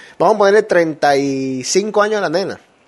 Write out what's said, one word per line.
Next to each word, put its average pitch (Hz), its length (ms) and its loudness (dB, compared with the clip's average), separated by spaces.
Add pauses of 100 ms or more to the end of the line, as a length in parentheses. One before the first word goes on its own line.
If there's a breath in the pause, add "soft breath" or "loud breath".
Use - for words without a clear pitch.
(180 loud breath)
Vamos 185 160 2
a 214 40 0
ponerle 202 260 4
treinta 156 520 0
y 135 480 -4
cinco 208 380 0
años 214 160 -2
a 196 40 -4
la 165 80 -4
nena. 156 280 -4 (300)